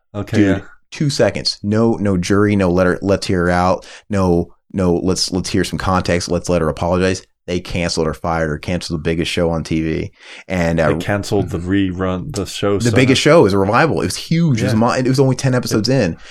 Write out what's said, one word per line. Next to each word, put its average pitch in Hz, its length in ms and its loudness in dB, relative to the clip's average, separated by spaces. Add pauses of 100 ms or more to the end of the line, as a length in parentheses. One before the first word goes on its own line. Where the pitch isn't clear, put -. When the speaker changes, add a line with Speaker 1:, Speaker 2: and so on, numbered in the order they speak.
(140)
Speaker 1:
Okay, 104 220 -6
Speaker 2:
Dude, 98 220 4
Speaker 1:
yeah. - 60 -10 (260)
Speaker 2:
two 147 200 -2
seconds. 95 520 0
No, 107 320 2
no 98 220 0
jury, 101 400 2
no 92 140 2
let 90 160 4
her, 90 160 2
let's 95 240 0
hear 92 180 0
her 90 60 2
out. 90 360 2 (240)
No, 90 440 0 (180)
no, 90 240 2
let's, - 340 -2
let's 90 200 -4
hear 90 140 0
some 80 140 -4
context. 90 500 -2
Let's 85 200 -2
let 87 140 2
her 78 60 0
apologize, 90 560 -2 (220)
they 90 140 -4
canceled 85 460 -4
or 78 80 -2
fired 82 360 -2
or 73 80 -4
canceled 87 420 -6
the - 20 -10
biggest 82 280 -2
show 85 200 0
on 80 140 -4
T 80 180 -2
V. 80 300 -4 (360)
And, 85 320 0
uh, 76 120 2
Speaker 1:
They 78 60 -2
canceled 98 520 -2
the 87 80 -6
rerun, 92 760 -2
the 95 120 -6
show 101 320 -2
Speaker 2:
The 107 60 0
Speaker 1:
Sutter. 107 120 2
Speaker 2:
Biggest 131 240 4
Show 156 260 6
is 92 60 2
a 101 60 2
revival. 110 420 2
It 87 60 0
was - 100 -6
huge. 156 440 0
It 120 40 0
was 131 80 0
Speaker 1:
Yeah. 107 60 2
Speaker 2:
mo-, 117 140 2
it 131 140 0
was 135 140 2
only 135 160 4
ten 127 180 0
episodes 117 340 0
in. 104 280 2 (140)